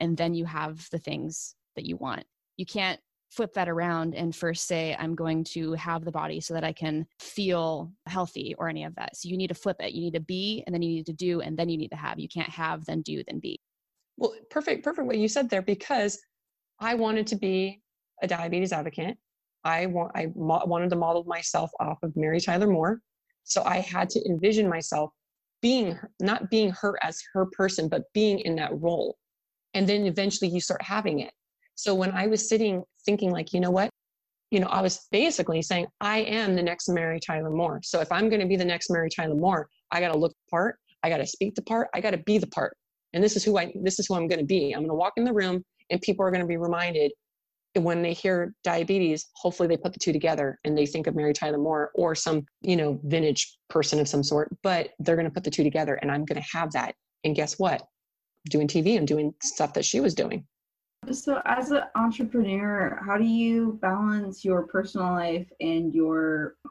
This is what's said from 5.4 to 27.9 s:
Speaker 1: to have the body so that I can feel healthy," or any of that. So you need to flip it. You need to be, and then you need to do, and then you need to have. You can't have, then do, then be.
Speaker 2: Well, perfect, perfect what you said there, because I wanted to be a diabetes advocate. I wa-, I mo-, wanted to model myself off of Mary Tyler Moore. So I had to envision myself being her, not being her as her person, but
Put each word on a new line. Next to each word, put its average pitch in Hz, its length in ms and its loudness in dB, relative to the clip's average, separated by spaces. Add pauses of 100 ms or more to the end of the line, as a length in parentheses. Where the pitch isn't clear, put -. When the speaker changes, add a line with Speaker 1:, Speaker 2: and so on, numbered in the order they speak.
Speaker 1:
to 160 300 -4
have 165 300 -4
the 165 80 -6
body 156 300 -6
so 165 140 -8
that 160 80 -4
I 160 100 -4
can 156 320 -4 (140)
feel 165 720 -2 (160)
healthy," 180 500 -6
or 165 100 -4
any 156 160 -6
of 160 120 -12
that. - 200 -10
So - 140 -12
you 185 80 -4
need 185 120 -2
to 180 40 -6
flip 185 260 -4
it. - 140 -6
You - 80 -6
need 165 140 -4
to 165 40 -2
be, 185 460 -4
and 175 80 -6
then 170 80 -2
you 170 80 0
need 160 160 -2
to 165 80 -8
do, 175 280 -2
and 160 140 -6
then 170 140 0
you 165 80 -2
need 156 140 -6
to - 40 -10
have. 147 220 -8
You 147 100 -8
can't - 220 -6
have, 160 360 -6
then 160 180 -4
do, 147 240 -6
then - 120 -8
be. - 200 -8 (580)
Speaker 2:
Well, 240 160 0 (160)
perfect, 302 340 -2
perfect 294 220 -2
what 240 140 0
you 214 80 4
said 262 200 0
there, 190 140 0
because 208 580 0 (600)
I 226 160 0
wanted 220 320 0
to 220 80 -2
be 196 480 -2 (400)
a 185 40 -2
diabetes 180 460 -2
advocate. 165 420 -6 (480)
I 165 220 0
wa-, 175 300 -2
I 165 200 -4
mo-, 160 300 2
wanted 175 240 0
to 175 60 2
model 170 300 0
myself 170 440 -2 (100)
off 151 220 -4
of 165 140 -4
Mary 160 260 2
Tyler 185 240 2
Moore. 190 340 4 (440)
So - 200 0
I 180 140 2
had 185 320 -2
to - 160 0
envision 196 420 4
myself 156 440 -2 (500)
being 233 300 2
her, - 180 -10 (100)
not 202 300 0
being 214 220 4
her 202 320 -2
as 165 180 -4 (120)
her 190 120 4
person, 185 440 0
but - 220 -2